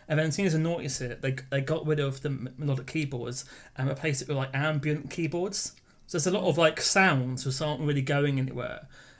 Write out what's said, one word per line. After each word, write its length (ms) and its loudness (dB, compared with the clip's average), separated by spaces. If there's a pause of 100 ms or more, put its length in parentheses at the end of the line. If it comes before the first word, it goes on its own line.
And 100 2
then 80 2
as 80 -2
soon 120 2
as 60 2
the 60 4
noughties 400 -2
hit, 220 -6
they, 140 0 (140)
they 120 0
got 260 -2
rid 140 2
of 200 -2
the 80 -2
m-, 280 -6
melodic 300 -2
keyboards 580 -4 (320)
and 100 0
replaced 360 -2
it 40 -14
with, 80 -2
like, 180 -2
ambient 580 0
keyboards. 600 -4 (340)
So 100 -2
there's 100 2
a 40 2
lot 120 2
of, 140 2
like, 240 4
sounds 640 4
which 160 -2
aren't 200 -2
really 200 2
going 360 2
anywhere. 480 -4 (340)